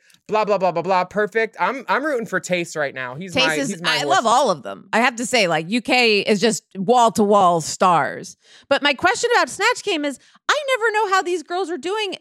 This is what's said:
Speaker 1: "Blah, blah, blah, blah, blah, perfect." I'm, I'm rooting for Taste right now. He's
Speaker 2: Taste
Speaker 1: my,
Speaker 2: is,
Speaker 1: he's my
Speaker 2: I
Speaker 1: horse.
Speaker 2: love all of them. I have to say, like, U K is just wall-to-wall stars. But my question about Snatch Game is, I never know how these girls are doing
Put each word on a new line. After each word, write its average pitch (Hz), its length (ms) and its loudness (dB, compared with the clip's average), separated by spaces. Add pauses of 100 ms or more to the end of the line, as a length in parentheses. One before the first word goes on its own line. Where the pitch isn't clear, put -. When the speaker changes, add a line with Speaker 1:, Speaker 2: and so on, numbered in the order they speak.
(280)
Speaker 1:
"Blah, 208 180 0
blah, 196 140 2
blah, 180 120 0
blah, 160 120 -2
blah, 180 200 0
perfect." 208 560 -2
I'm, 214 300 -2
I'm 233 160 0
rooting 247 220 -4
for 185 120 -4
Taste 175 360 -4
right 143 180 -4
now. 127 220 -10
He's 180 180 -12
Speaker 2:
Taste 262 140 2
Speaker 1:
my, - 80 0
Speaker 2:
is, - 140 -2
Speaker 1:
he's 180 120 -8
my - 140 0
Speaker 2:
I - 40 0
Speaker 1:
horse. - 100 -2
Speaker 2:
love 349 180 2
all 240 240 4
of 151 100 -4
them. 98 320 -12
I 208 60 2
have 247 160 2
to 226 100 -6
say, 214 220 2
like, 160 240 -2
U 240 100 0
K 240 380 2
is 208 200 0
just 220 240 0 (120)
wall-to-wall 202 840 4
stars. 160 760 0 (320)
But 277 140 2
my 285 100 2
question 427 400 0
about 339 160 2
Snatch 440 340 -2
Game 320 220 -4
is, 277 140 -6 (280)
I 554 160 0 (140)
never 427 140 0
know 415 240 0
how 370 80 2
these 349 180 -4
girls 349 300 -6
are 349 60 -6
doing 370 440 -6